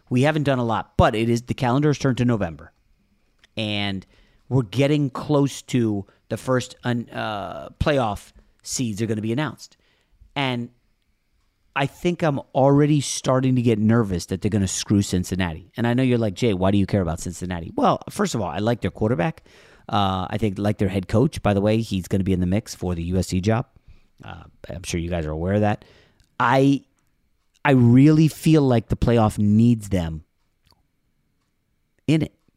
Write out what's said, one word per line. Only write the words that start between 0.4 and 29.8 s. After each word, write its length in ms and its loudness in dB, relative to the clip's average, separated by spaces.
done 160 0
a 60 -2
lot, 320 -4
but 180 4
it 160 0
is, 120 0
the 120 -8
calendar 360 0
is 80 -2
turned 200 0
to 60 0
November. 480 -2
And 480 -4
we're 140 0
getting 480 0
close 520 -2
to 440 -2
the 80 -6
first, 480 -4
un-, 260 -4
uh, 600 -10
playoff 520 -2
seeds 380 -6
are 60 -2
gonna 160 -4
be 100 -4
announced. 440 -8
And 320 -4
I 100 0
think 360 -4
I'm 160 0
already 460 4
starting 560 0
to 60 2
get 180 2
nervous 460 2
that 140 -6
they're 80 -2
gonna 200 0
screw 340 0
Cincinnati. 760 -4
And 120 -2
I 60 0
know 100 0
you're 140 2
like, 160 -2
"Jay, 200 0
why 160 2
do 80 2
you 80 2
care 160 0
about 160 -2
Cincinnati?" 560 -8
Well, 260 0
first 260 -4
of 40 -4
all, 60 -4
I 120 -6
like 220 -2
their 120 -4
quarterback. 500 -2
Uh, 420 -2
I 80 -6
think, 180 -2
like, 220 -2
their 100 0
head 200 -4
coach. 340 0
By 100 2
the 80 2
way, 180 2
he's 280 -4
gonna 160 -2
be 100 0
in 60 0
the 80 0
mix 300 -4
for 180 -4
the 80 -6
U 140 -4
S 100 0
C 140 -2
job. 260 -2
Uh, 220 -18
I'm 160 -12
sure 160 -4
you 100 -6
guys 160 -4
are 60 -6
aware 220 -4
of 80 2
that. 220 -2
I, 460 2
I 80 6
really 560 6
feel 340 4
like 260 0
the 80 -2
playoff 400 2
needs 520 2